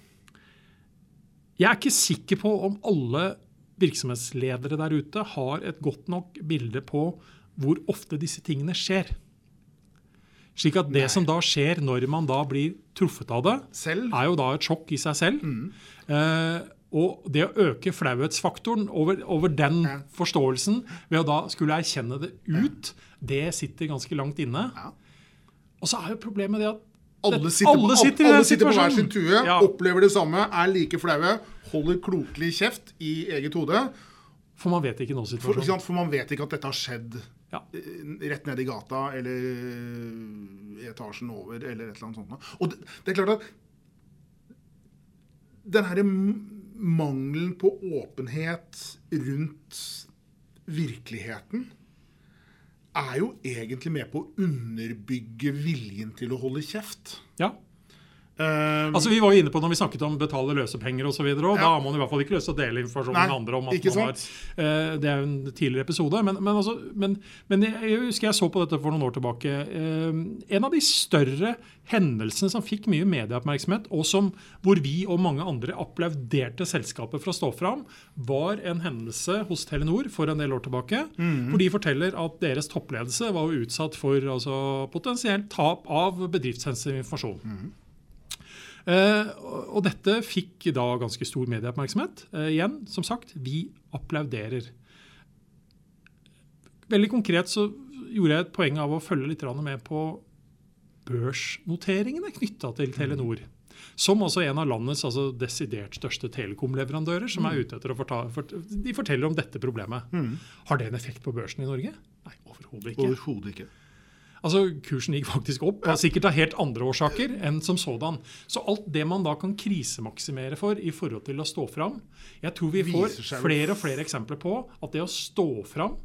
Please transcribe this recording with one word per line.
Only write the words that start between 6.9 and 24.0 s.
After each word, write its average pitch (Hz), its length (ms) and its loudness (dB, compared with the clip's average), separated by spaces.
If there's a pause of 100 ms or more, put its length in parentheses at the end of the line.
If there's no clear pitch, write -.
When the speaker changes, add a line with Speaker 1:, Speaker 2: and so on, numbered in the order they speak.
Speaker 1:
hvor 143 180 2 (100)
ofte 165 320 -4
disse - 220 -6
tingene 151 340 -2
skjer. 190 320 0 (1500)
Slik 151 220 2
at 151 140 2
det 139 100 4
Speaker 2:
Nei. 135 60 2
Speaker 1:
som 180 180 2
da 160 140 2
skjer 151 420 2
når 127 260 2
man 156 200 0
da 135 160 2
blir 143 320 -2 (180)
truffet - 380 0
av 120 120 0
det, 240 180 2 (100)
Speaker 2:
Selv? 202 420 -2
Speaker 1:
er 127 120 2
jo 175 100 4
da 135 180 2
et 151 80 -2
sjokk - 300 -2
i 147 60 -2
seg 151 180 -2
selv. 208 260 2
Speaker 2:
Mm. 147 300 -6 (380)
Speaker 1:
Eh, 160 520 2 (320)
og 170 360 0
det 151 180 4
å - 80 -8
øke 175 360 2
flauhetsfaktoren 165 1000 0
over, 165 360 2
over 170 240 2
den 151 340 2
Speaker 2:
Ja. 139 160 -2 (160)
Speaker 1:
forståelsen 165 720 2 (240)
ved 160 100 4
å 160 60 2
da 147 220 0
skulle 151 300 0
erkjenne 135 440 -2
det 175 120 -8 (140)
ut, 208 460 0 (300)
det 139 300 -2
sitter - 340 -6
ganske 147 280 -4